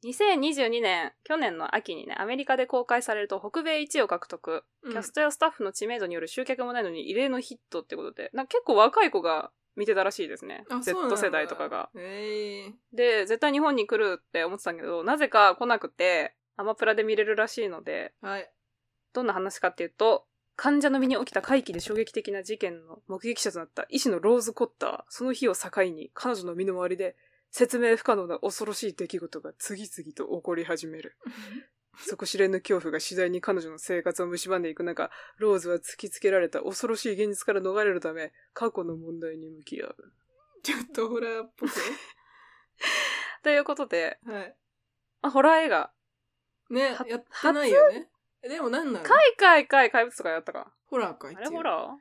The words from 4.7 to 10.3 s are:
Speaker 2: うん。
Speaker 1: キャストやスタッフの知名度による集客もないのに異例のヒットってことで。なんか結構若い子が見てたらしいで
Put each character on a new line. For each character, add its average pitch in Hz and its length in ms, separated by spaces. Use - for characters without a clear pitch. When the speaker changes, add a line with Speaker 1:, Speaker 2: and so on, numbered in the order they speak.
Speaker 2:
う 277 60
ん。 - 20
Speaker 1:
キ 220 60
ャ 226 60
ス - 100
ト 294 80
や 294 100
ス - 60
タ 320 100
ッ 311 40
フ 240 120
の 196 80
知 208 160
名 240 120
度 196 60
に 175 100
よ 170 40
る 165 80
集 254 160
客 254 220
も 247 80
な 247 80
い - 20
の 190 60
に 165 200
異 196 40
例 262 160
の 254 100
ヒ 247 160
ッ - 40
ト 165 120
っ - 40
て - 100
こ - 80
と - 80
で。 - 220
な 262 100
ん - 20
か - 60
結 480 120
構 254 120
若 240 300
い 214 60
子 190 100
が 165 300
見 208 100
て 208 100
た 190 80
ら 196 80
し 196 120
い 160 40
で - 100